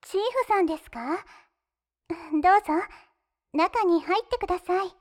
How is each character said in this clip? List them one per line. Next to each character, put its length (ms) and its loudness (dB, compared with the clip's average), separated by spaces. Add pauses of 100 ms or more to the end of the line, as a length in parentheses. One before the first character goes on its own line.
(140)
チ 60 -2
ー 20 -2
フ 260 -2
さ 140 2
ん 60 2
で 100 -4
す 140 -20
か？ 340 -6 (1080)
ど 40 0
う 40 0 (200)
ぞ、 60 -10 (840)
中 320 0
に 160 4
入 220 0
っ 80 -10
て 80 -2
く 80 -4
だ 140 -4
さ 240 -2
い。 180 -10